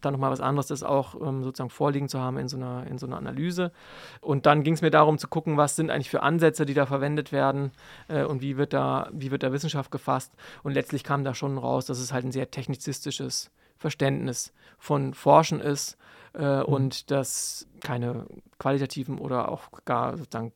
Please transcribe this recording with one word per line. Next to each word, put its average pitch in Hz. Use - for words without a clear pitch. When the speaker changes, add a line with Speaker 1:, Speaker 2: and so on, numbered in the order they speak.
Speaker 1:
dann 143
nochmal 135
was 127
anderes, 135
das 135
auch, 139
ähm, 135
sozusagen 127
vorliegen 143
zu 135
haben 127
in 131
so 127
einer, 127
in 127
so 127
einer 127
Analyse. 170
Und 139
dann 147
ging's 156
mir 160
darum 156
zu -
gucken, 160
was 147
sind 160
eigentlich 139
für -
Ansätze, 156
die 139
da 143
verwendet 139
werden, 139
äh, 143
und 135
wie 135
wird 143
da, 135
wie 135
wird 139
da 131
Wissenschaft 147
gefasst. 131
Und 143
letztlich 135
kam 139
da 135
schon 139
raus, 127
dass 123
es 123
halt 127
ein 127
sehr 131
technizistisches 135
Verständnis 139
von 139
Forschen 156
ist, -
äh, 139
Speaker 2:
Mhm. 139
Speaker 1:
und 135
dass -
keine 120
qualitativen 135
oder 127
auch -
gar 123
sozusagen 117